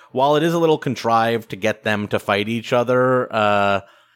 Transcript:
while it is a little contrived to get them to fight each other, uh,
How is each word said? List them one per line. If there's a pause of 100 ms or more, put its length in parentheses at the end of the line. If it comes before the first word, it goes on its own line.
(120)
while
it
is
a
little
contrived
to
get
them
to
fight
each
other,
uh, (360)